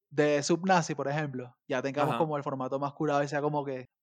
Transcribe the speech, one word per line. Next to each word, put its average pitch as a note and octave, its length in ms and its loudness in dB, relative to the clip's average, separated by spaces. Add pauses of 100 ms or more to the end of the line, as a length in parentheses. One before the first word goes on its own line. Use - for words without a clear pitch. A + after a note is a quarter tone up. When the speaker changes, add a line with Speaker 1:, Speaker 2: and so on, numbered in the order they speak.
(100)
Speaker 1:
de D3 340 4
Subnazi, E3+ 500 2
por C3+ 140 -4
ejemplo, C#3 480 -4 (100)
ya B2+ 160 0
tengamos C#3 320 0
Speaker 2:
Ajá. A#2 40 -2
Speaker 1:
como D#3 180 0
el C#3 80 -6
formato C3+ 340 -4
más C#3 140 -4
curado D3 300 0
y D3 60 -2
sea D3 140 -2
como D3 220 -2
que C3 220 -8 (160)